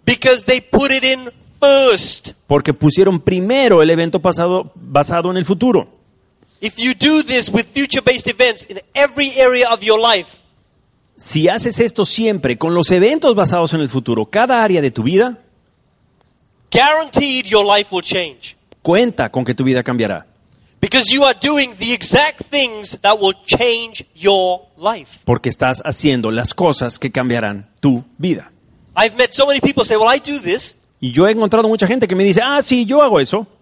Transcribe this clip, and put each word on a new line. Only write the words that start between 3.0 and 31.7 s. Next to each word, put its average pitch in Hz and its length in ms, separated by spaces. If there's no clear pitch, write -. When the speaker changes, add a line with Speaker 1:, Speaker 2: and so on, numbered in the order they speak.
Speaker 2:
primero 190 640
el 156 80
evento 165 320
pasado 175 540
basado 165 560
en 185 80
el 175 80
futuro. 196 420
Speaker 1:
If 214 160
you 247 160
do 302 320
this 247 240
with 226 160
future-based 262 540
events 240 400
in 196 120
every 277 480
area 247 320
of 226 100
your 214 160
life, 226 440
Speaker 2:
Si 156 320
haces 220 320
esto 226 240
siempre, 180 540
con 165 160
los 175 160
eventos 240 440
basados 175 400
en 160 60
el 143 80
futuro, 117 380
cada 240 360
área 180 200
de 135 80
tu 113 120
vida, 196 360
Speaker 1:
guaranteed 277 760
your 208 180
life 202 280
will 180 120
change. 165 520
Speaker 2:
cuenta 175 480
con 127 140
que 120 100
tu 131 100
vida 127 180
cambiará. 110 440
Speaker 1:
Because 247 300
you 277 140
are 254 160
doing 277 380
the 226 160
exact 277 560
things 226 500
that 208 180
will 190 160
change 233 580
your 185 460
life. 175 480
Speaker 2:
Porque 120 240
estás 127 360
haciendo 123 460
las 113 220
cosas 135 460
que 131 120
cambiarán 110 600
tu 131 240
vida. 160 320
Speaker 1:
I've 214 220
met 247 160
so 269 140
many 277 140
people 269 240
say, 220 120
"Well, 220 180
I 285 60
do 285 200
this." 190 360
Speaker 2:
Y 127 120
yo 156 140
he 214 60
encontrado 220 360
mucha 214 180